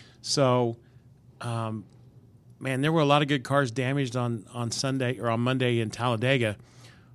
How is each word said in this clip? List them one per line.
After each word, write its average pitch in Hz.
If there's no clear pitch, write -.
So, 123
um, 113
man, 131
there 151
were 160
a 143
lot 143
of 143
good 135
cars 135
damaged 127
on, 120
on 120
Sunday 131
or 117
on 113
Monday 123
in 110
Talladega, 120